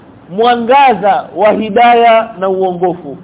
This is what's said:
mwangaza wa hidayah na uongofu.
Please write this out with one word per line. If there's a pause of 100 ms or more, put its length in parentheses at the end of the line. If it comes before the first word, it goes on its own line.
(300)
mwangaza
wa
hidayah
na
uongofu.